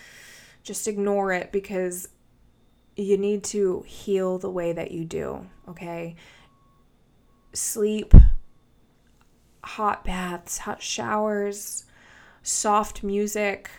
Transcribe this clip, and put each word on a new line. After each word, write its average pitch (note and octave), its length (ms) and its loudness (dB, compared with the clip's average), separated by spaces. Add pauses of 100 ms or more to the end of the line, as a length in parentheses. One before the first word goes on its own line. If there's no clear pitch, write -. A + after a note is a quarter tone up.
(640)
just - 240 -12
ignore G3+ 460 -2
it F3+ 180 -6
because F#3 580 -8 (840)
you G3+ 220 -2
need G3+ 280 -4
to G3 420 -4
heal F#3 520 -4
the F#3+ 120 -8
way F3 220 -4
that E3 180 -10
you E3 140 -10
do, D#3+ 420 -10 (220)
okay? E3+ 480 -14 (1400)
Sleep, G#3+ 580 -2 (1500)
hot - 400 -6
baths, F3+ 540 -6
hot - 240 -12
showers, G#3+ 1040 -6 (560)
soft G#3 600 -2
music, G#3 760 -6